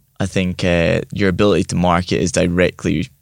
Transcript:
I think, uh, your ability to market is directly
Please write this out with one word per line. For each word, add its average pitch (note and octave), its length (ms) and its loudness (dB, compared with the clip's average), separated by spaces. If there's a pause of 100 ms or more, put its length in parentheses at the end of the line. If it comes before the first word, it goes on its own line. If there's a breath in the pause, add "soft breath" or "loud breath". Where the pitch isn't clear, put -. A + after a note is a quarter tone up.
(200)
I - 80 -2
think, F#2 360 -2
uh, F2 380 2 (100)
your G2 180 0
ability F#2 360 2
to - 100 -6
market F2 460 0
is F2+ 100 0
directly F2 760 0 (120)